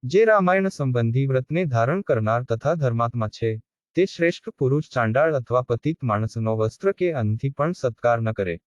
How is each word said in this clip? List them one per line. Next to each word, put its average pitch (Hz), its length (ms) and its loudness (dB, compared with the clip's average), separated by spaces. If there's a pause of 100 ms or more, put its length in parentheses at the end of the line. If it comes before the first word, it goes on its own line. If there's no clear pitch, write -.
જે 175 200 4
રામાયણ 190 440 4
સંબંધી 127 580 0
વ્રતને 135 380 -2
ધારણ 135 380 0
કરનાર 117 400 0
તથા 123 320 -2
ધર્માત્મા 117 540 -2
છે, 110 320 -4 (340)
તે 185 120 2
શ્રેષ્ઠ - 420 -2
પુરુષ 143 340 0 (100)
ચાંડાળ 131 420 2
અથવા 123 280 0
પતિત 139 420 -4
માણસનો 110 520 -2
વસ્ત્ર 113 360 -2
કે 180 200 -2
અન્નથી 117 380 -2
પણ 147 220 -2
સત્કાર 120 480 0
ન 110 120 -2
કરે. 90 340 -4